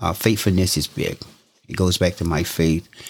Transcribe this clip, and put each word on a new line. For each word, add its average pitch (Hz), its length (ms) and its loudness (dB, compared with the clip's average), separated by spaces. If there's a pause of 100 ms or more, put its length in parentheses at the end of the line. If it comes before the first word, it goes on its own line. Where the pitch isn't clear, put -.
uh, 85 100 0
faithfulness 95 640 2
is 73 100 0
big. - 320 -6 (520)
It - 80 -8
goes 90 200 2
back 90 200 0
to 87 80 -4
my 82 180 0
faith. 82 460 0 (200)